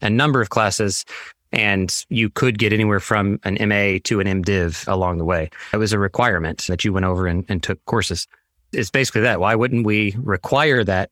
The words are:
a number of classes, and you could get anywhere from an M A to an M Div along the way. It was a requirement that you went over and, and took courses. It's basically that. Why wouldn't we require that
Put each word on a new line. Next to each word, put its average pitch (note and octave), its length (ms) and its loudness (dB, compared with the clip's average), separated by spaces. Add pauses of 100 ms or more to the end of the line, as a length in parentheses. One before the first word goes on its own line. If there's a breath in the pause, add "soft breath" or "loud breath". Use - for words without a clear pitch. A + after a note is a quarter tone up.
a G#2+ 80 0
number C3 320 2
of G2+ 80 -4
classes, G#2 560 0 (440 loud breath)
and G2 600 0
you A2+ 180 2
could A#2+ 300 0
get G#2 160 2
anywhere G#2 260 2
from G#2 440 0
an G2 120 -2
M G#2 160 0
A G2+ 280 2
to G#2+ 200 0
an G2 60 0
M F#2+ 160 0
Div F2 440 0
along F#2 300 0
the E2+ 80 -2
way. E2 240 -2 (240 loud breath)
It G#2+ 60 0
was G#2+ 160 0
a G#2 40 0
requirement F#2+ 720 0
that F2+ 160 -2
you G#2 80 0
went F#2 140 0
over F#2 200 0
and, F2 220 -2
and F#2 140 -4
took - 240 -6
courses. F#2+ 420 -2 (420 soft breath)
It's B2 200 -4
basically B2+ 320 0
that. G#2+ 180 2
Why G#2 140 2
wouldn't A#2+ 320 0
we G#2+ 320 0
require C3 640 0
that F#2+ 280 0